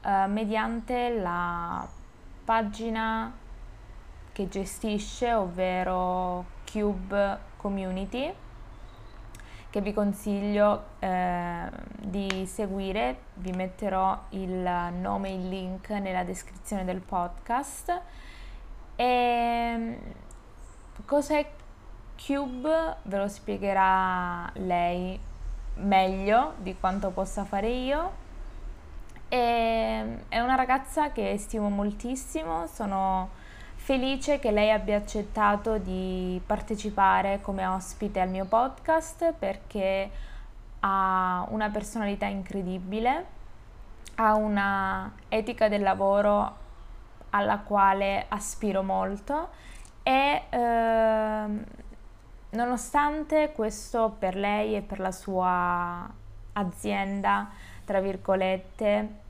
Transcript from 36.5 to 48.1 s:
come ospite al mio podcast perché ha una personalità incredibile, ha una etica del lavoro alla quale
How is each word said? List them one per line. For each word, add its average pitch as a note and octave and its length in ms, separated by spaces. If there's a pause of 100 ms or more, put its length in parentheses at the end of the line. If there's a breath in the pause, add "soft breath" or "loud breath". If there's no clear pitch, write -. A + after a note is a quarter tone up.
come F#3+ 260
ospite F#3+ 540
al F#3 80
mio F#3 160
podcast D#4+ 880
perché G3 800 (680 loud breath)
ha F#3 680
una G#3+ 220
personalità G#3 560
incredibile, G3 1000 (920)
ha A3 180
una G3 760 (200)
etica A3 380
del G#3 120
lavoro G3+ 760 (720)
alla G#3 300
quale G3 680